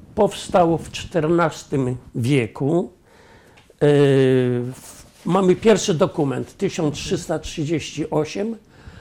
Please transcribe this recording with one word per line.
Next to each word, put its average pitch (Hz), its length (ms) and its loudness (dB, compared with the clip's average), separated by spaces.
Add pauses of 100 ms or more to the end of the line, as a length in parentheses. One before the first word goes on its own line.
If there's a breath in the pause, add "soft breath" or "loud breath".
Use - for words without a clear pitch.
(160)
powstał 180 640 2
w - 140 -10
czternastym 156 1080 -2 (180)
wieku. 135 760 0 (840 loud breath)
E, - 60 -20
w-, 131 1200 2 (220)
mamy 180 300 2
pierwszy 208 380 2
dokument, 139 640 -2
tysiąc 160 380 -4
trzysta 170 440 -6
trzydzieści 151 680 -6
osiem, 196 460 -4 (460 loud breath)